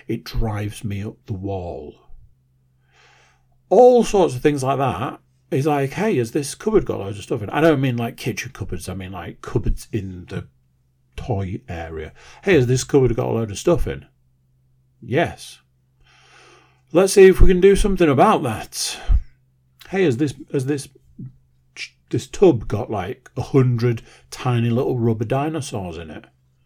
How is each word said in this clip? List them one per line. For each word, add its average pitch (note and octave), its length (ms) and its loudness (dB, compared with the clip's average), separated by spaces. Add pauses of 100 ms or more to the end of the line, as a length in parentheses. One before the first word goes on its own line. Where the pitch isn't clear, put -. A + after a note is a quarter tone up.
it A2 160 -8
drives G#2 640 -6
me G2 180 -8
up A2+ 140 -12 (100)
the A2+ 60 -10
wall. F#2 640 -10 (1700)
All B3 360 8
sorts D#3+ 320 2
of B2 40 -8
things D3 220 0
like C3 160 -2
that. A#2+ 420 -4 (300)
He's C3+ 160 -2
like, C#3+ 240 0
"Hey, G3+ 260 -2
has A#2 140 -2
this C#3+ 240 -6
cupboard G#3+ 320 0
got G#2+ 140 -6
loads G2+ 180 -10
of G2+ 60 -16
stuff B2 180 -6
in?" G2 80 -10
I C#3+ 100 -2
don't D#3 200 4
mean, C3 160 0
like, A#2 200 -6
kitchen - 360 -8
cupboards. - 360 -10
I F2+ 60 -10
mean, F#2 180 -12
like, E2+ 300 -14
cupboards - 480 -4
in F#2 360 -8
the F2 220 -12 (640)
toy G2 540 -8
area. D#2+ 460 -12 (280)
"Hey, G3 120 2
has C3 140 4
this B2+ 160 0
cupboard B2+ 320 2
got B2 120 -4
a A#2+ 40 -2
load A2+ 180 -4
of G2 80 -10
stuff E3+ 280 0
in?" C#2 200 -10 (920)
"Yes." - 600 -6 (1300)
"Let's F#3 200 2
see F#3+ 140 10
if F#3+ 140 8
we - 80 12
can F#3 120 6
do G3 160 8
something F#3 320 2
about D#3 360 4
that." - 540 -8 (920)
"Hey, F#3+ 140 0
has C3 120 2
this, C3+ 160 0 (200)
has C#3 120 -2
this, C#3 240 -4 (1200)
this - 180 -6
tub D#3 400 2
got, G#2+ 240 -6
like, G2 460 -10
a B2+ 60 -6
hundred B2 580 0 (300)
tiny A#2+ 400 -2
little B2+ 280 -2
rubber A2+ 280 -2
dinosaurs C3 720 -6
in E2 100 -14
it?" D#2+ 160 -18 (420)